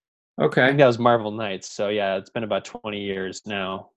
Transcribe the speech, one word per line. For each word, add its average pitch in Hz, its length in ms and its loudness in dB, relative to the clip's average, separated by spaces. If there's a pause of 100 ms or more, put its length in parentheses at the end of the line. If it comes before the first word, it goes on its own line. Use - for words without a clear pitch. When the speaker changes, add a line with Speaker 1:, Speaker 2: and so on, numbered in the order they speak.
(380)
Speaker 1:
I 143 60 2
Speaker 2:
Okay. 160 240 4
Speaker 1:
think 143 100 2
that 139 80 8
was 117 120 4
Marvel 117 340 2
Knights, 104 400 -8
so 104 160 -2
yeah, 101 280 0
it's 95 140 -8
been 113 140 -6
about 101 200 -2
twenty 104 360 -8
years 95 460 -6
now. 98 500 -6